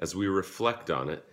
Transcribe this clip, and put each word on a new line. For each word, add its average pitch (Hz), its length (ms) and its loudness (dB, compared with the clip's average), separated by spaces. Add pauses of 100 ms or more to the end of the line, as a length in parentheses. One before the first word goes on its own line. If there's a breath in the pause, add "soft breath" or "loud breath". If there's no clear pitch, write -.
as 80 160 -4
we 101 100 2
reflect 98 640 0
on 69 180 0
it, - 240 -6